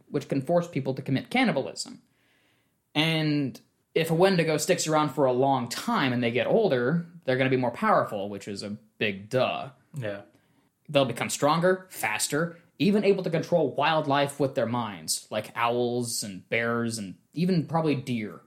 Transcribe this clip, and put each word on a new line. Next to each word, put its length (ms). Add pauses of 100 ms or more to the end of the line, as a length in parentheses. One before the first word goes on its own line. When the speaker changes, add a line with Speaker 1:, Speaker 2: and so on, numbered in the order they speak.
(100)
Speaker 1:
which 180
can 140
force 260
people 240
to 80
commit 300
cannibalism. 720 (920)
And 640 (360)
if 160
a 40
Wendigo 440
sticks 280
around 280
for 100
a 80
long 380
time 420
and 100
they 80
get 160
older, 600 (180)
they're 140
gonna 100
be 80
more 140
powerful, 580
which 180
is 160
a 140 (220)
big 320
duh. 400 (280)
Speaker 2:
Yeah. 220 (680)
Speaker 1:
They'll 200
become 240
stronger, 580
faster, 680 (200)
even 260
able 180
to 80
control 440
wildlife 640
with 160
their 120
minds, 640
like 260
owls 680
and 280
bears 480
and 160 (180)
even 320
probably 300
deer, 520